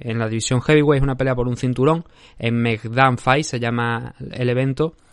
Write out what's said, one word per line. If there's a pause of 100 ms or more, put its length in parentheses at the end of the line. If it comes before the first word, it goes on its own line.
en
la
división
heavyweight,
es
una
pelea
por
un
cinturón, (340)
en
Megdan
Fight
se
llama (160)
el
evento, (180)